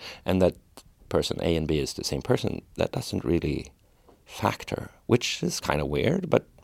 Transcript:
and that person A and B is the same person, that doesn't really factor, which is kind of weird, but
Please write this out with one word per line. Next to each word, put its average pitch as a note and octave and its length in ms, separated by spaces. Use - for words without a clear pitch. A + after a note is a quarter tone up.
and F#2 160
that F2 140
person - 320
A E2+ 140
and D#2+ 120
B D2+ 120
is C2+ 140
the - 100
same - 180
person, - 400
that - 160
doesn't - 340
really C#2 460
factor, - 680
which - 360
is E3+ 160
kind C#3+ 220
of - 60
weird, E3 420
but - 160